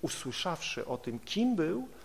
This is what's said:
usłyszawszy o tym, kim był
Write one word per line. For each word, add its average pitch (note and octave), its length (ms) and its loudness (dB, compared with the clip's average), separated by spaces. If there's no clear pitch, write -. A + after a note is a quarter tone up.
usłyszawszy - 840 -2
o B2 120 -2
tym, A#2+ 200 -4
kim A#3 380 4
był F#3+ 320 2